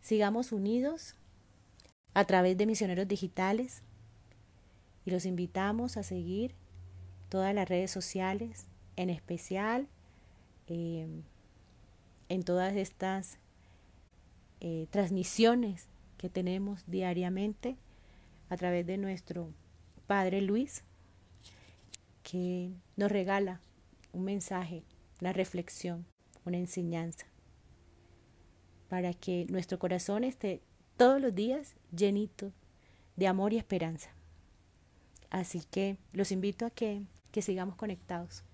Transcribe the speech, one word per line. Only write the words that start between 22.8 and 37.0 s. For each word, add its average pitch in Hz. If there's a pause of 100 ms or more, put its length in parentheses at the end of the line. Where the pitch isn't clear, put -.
nos 202
regala 196 (520)
un 180
mensaje, 180 (380)
una 180
reflexión, 175 (400)
una 175
enseñanza, 170 (1600)
para 180
que 180
nuestro 185
corazón 185
esté 220 (360)
todos 269
los 247
días 254 (200)
llenito 202 (640)
de 190
amor 196
y 226
esperanza. 165 (1200)
Así 180
que 196 (140)
los 190
invito 196
a 233
que, 208 (300)